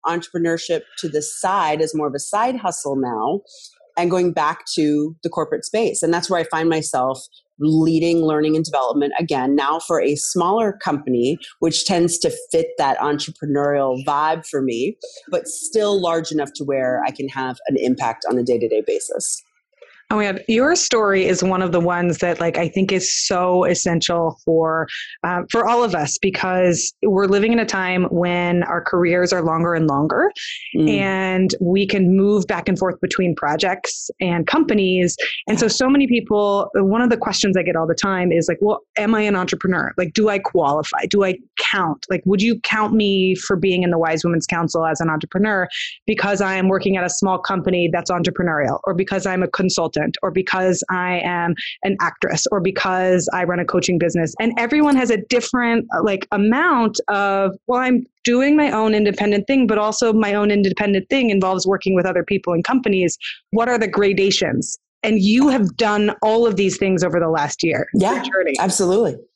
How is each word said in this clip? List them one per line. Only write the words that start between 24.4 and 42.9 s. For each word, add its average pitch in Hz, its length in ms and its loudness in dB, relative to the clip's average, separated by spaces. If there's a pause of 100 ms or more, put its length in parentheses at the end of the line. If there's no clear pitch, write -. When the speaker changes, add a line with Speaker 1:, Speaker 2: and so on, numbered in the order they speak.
Speaker 2:
for, 160 420 2 (360)
uh, 180 260 -2
for 175 180 0
all 240 160 2
of 196 120 -2
us, 147 240 -2
because 185 840 0
we're 196 240 2
living 202 260 2
in 233 60 4
a 220 80 2
time 185 460 0
when 175 500 0
our 175 180 -2
careers 180 540 2
are 180 80 0
longer 165 320 0
and 160 140 2
longer, 156 440 0 (460)
Speaker 1:
Mm. - 120 4
Speaker 2:
and 190 720 0
we 190 280 2
can 190 280 4
move 202 300 4
back 196 240 -4
and 185 80 2
forth 180 240 -2
between 180 340 0
projects 175 760 -2 (100)
and 175 240 0
companies. 190 680 2 (320)
And 202 120 0
so, 233 80 2
so 262 220 2
many 277 160 4
people, 208 680 0
one 202 260 4
of 247 80 4
the 233 80 2
questions 196 400 0
I 180 60 2
get 175 120 0
all 160 120 0
the 165 80 0
time 180 360 0
is 165 160 2
like, 170 140 -2
"Well, 208 200 2 (160)
am 214 180 2
I 214 60 2
an 208 140 2
entrepreneur? 180 600 -2
Like, 180 160 -2
do 214 160 4
I 202 80 0
qualify? 156 720 0
Do 196 140 2
I 185 160 -2 (200)
count? 170 520 -2
Like, 180 140 -2
would 190 180 2
you 233 180 0
count 214 320 -2